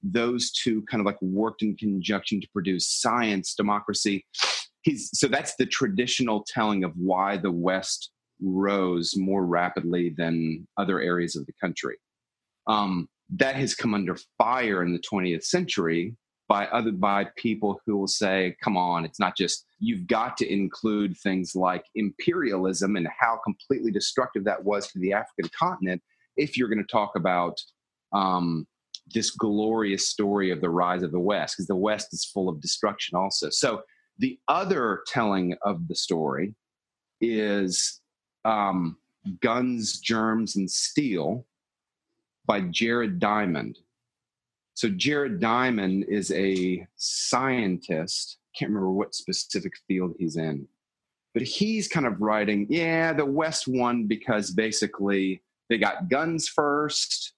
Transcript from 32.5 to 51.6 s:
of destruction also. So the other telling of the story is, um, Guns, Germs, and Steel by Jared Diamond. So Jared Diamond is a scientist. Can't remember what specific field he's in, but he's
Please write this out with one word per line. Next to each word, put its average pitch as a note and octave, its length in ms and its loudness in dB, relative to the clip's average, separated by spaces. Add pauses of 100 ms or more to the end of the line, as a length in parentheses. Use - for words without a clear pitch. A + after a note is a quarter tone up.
of D#2+ 100 -6
destruction G2+ 560 -4
also. F2+ 360 0
So A#2+ 320 0 (340)
the C3 300 -2
other D3+ 580 2
telling G2 560 2
of F2 260 -2
the E2 80 -4
story D#2+ 600 -2 (640)
is, G#2 800 0 (440)
um, F#2+ 540 0 (420)
Guns, A#2+ 600 0
Germs, A2+ 560 0
and F#2+ 140 0
Steel A2 760 -2 (1000)
by G#2 120 4
Jared G#2 600 0
Diamond. F2+ 580 0 (960)
So - 160 0
Jared B2 500 0
Diamond A2 680 2
is G2 260 -2
a F#2 640 0
scientist. G2+ 1400 -2 (160)
Can't - 140 -4
remember F#2+ 220 0
what G2 220 -2
specific - 600 -4 (140)
field F#2 300 0
he's E2 200 -2
in, D2+ 300 -4 (680)
but A#2 80 0
he's G#3+ 440 0